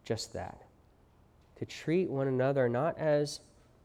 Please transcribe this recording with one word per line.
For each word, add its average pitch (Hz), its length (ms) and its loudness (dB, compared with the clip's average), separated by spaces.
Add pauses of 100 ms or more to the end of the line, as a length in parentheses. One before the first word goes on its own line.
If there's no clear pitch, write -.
just - 300 -6
that, - 280 -10 (960)
to - 60 -8
treat 160 460 0
one 135 180 0
another 131 400 4
not 127 300 0
as 147 420 2 (440)